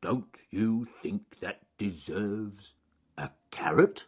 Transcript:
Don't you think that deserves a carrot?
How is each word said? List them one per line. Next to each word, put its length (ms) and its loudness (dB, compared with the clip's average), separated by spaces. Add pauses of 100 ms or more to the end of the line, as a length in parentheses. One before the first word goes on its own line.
Don't 340 -2 (140)
you 340 2 (180)
think 380 -6
that 220 -8 (160)
deserves 960 -4 (420)
a 140 -8 (200)
carrot? 580 4